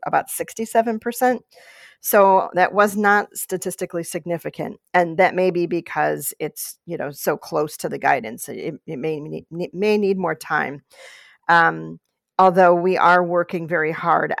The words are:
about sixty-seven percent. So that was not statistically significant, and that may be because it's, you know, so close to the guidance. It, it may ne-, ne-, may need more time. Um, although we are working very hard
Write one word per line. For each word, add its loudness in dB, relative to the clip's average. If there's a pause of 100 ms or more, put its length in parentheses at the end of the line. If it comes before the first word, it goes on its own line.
about 0
sixty-seven -2
percent. -2 (600)
So 6
that 2
was 2
not 2
statistically -8
significant, -8 (120)
and 0
that 4
may 2
be -2
because -4
it's, -10
you -8
know, -8
so -4
close -6
to -8
the -8
guidance. -2
It, -10 (120)
it -12
may -6
ne-, -12
ne-, -8
may 0
need 0
more -4
time. -6 (640)
Um, 2 (360)
although 6
we 0
are 4
working -4
very -2
hard 0